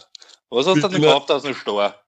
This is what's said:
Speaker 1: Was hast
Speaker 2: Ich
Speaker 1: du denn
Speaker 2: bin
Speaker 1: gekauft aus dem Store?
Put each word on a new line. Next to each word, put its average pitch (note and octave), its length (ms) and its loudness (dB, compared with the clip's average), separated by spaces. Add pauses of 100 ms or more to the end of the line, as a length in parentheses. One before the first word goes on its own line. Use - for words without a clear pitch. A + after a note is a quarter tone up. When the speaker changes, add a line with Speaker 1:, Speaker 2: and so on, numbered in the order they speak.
(500)
Speaker 1:
Was B2+ 160 0
hast F#3 100 2
Speaker 2:
Ich D3 60 2
Speaker 1:
du G3+ 60 0
denn F#3 120 -2
Speaker 2:
bin - 80 0
Speaker 1:
gekauft D3 220 2
aus C#3+ 120 -2
dem C#3 120 -6
Store? G2+ 400 -4 (140)